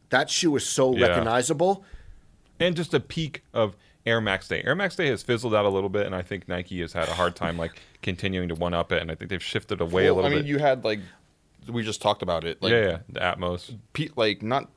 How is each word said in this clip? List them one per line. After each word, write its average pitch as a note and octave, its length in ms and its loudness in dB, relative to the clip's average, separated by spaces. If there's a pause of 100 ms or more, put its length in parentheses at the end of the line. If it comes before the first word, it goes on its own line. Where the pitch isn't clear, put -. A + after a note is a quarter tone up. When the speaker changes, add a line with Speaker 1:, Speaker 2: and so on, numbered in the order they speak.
Speaker 1:
that C3+ 220 2
shoe D3+ 260 2
is A2+ 100 -2
so C3 300 4
Speaker 2:
Yeah. F#2 120 6
Speaker 1:
recognizable. B2+ 760 2 (720)
Speaker 2:
And F3 160 2
just E3 200 -2
a C#3 60 2
peak - 520 -6
of A2 240 2 (300)
Air A#2 160 2
Max G2 260 -2
Day. - 160 -2
Air C3+ 100 0
Max F#3+ 220 -2
Day E3+ 120 2
has A2+ 140 0
fizzled A#2 320 0
out G#2 120 4
a - 20 4
little F#2+ 220 2
bit, G2+ 160 0
and F#2+ 80 -4
I F2+ 80 -4
think F2+ 260 -8
Nike F2+ 320 -6
has E2 140 -6
had D#2+ 140 -2
a E2 60 -4
hard F2 220 0
time, E2+ 220 -4
like, E2 200 -6 (240)
continuing F#2 460 -2
to E2+ 60 -6
one-up E2+ 360 -2
it, E2+ 120 0
and E2 80 -8
I D#2+ 40 -8
think - 140 -12
they've F2+ 140 -6
shifted G#2 400 -6
away F2+ 240 4
a F#2 80 6
Speaker 3:
Well, F#2 100 4
Speaker 2:
little C#3+ 60 2
Speaker 3:
I D3 40 2
mean, D3 100 0
Speaker 2:
bit. C#3+ 40 -6
Speaker 3:
you C#3+ 100 0
had, C3 240 2
like, G#2+ 180 -2 (680)
we A#2 160 -4
just G#2+ 160 -6
talked G#2 220 0
about E2+ 220 -2
it. E2 180 -6
Like, F#2+ 100 2
Speaker 2:
Yeah, A#2 80 6
yeah, F2 180 2 (120)
the - 100 -8
Atmos. F2+ 560 -4 (160)
Speaker 3:
pe-, D#3 240 -6
like, A2 260 0
not A#2+ 340 -4